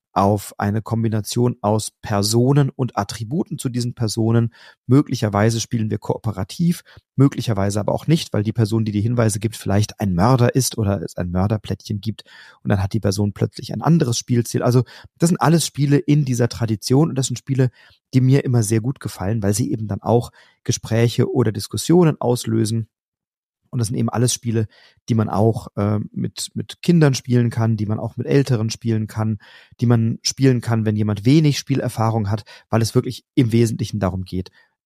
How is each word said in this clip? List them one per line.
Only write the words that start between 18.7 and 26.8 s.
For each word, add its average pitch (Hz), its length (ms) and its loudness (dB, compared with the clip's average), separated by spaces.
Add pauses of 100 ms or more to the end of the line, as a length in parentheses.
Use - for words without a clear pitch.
gut 127 200 -6
gefallen, 107 420 -4
weil 101 100 2
sie - 180 -2
eben 110 160 -6
dann 101 140 -6
auch 120 300 2 (340)
Gespräche 117 680 0
oder 120 220 0
Diskussionen 151 680 2
auslösen. 113 680 -2 (840)
Und 123 100 -4
das 104 80 -2
sind 120 80 -4
eben 117 120 -2
alles 120 240 0
Spiele, 110 360 -2 (400)
die 117 60 0
man 110 140 2
auch, 107 480 2
äh, 104 220 0 (140)
mit, - 420 -8
mit - 280 -10